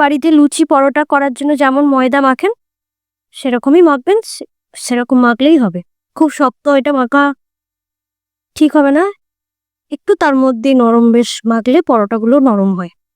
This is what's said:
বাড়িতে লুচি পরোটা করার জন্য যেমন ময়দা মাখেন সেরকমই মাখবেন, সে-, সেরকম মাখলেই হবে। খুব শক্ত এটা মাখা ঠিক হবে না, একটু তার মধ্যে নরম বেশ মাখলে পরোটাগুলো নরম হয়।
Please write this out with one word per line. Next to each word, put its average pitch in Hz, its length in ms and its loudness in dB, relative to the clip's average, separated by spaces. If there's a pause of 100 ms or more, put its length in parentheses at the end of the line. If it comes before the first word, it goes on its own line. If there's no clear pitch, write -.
বাড়িতে 294 300 0
লুচি 294 340 2
পরোটা 277 400 0
করার 277 320 -2
জন্য 294 140 -4 (100)
যেমন 269 220 0 (100)
ময়দা 262 280 0
মাখেন 269 300 0 (840)
সেরকমই 269 540 0
মাখবেন, 294 280 -2 (140)
সে-, - 180 -18 (260)
সেরকম 247 500 -4
মাখলেই 262 380 2
হবে। 180 180 -4 (340)
খুব 311 160 0
শক্ত - 340 -4 (140)
এটা 277 140 -2
মাখা 277 300 0 (1300)
ঠিক 302 220 0
হবে 277 140 2
না, 302 120 0 (880)
একটু - 200 -6 (100)
তার 294 220 0
মধ্যে 254 260 -2 (120)
নরম 233 300 2
বেশ 233 180 0 (160)
মাখলে 233 340 0 (100)
পরোটাগুলো 226 500 0
নরম 202 380 0
হয়। 180 140 -12 (240)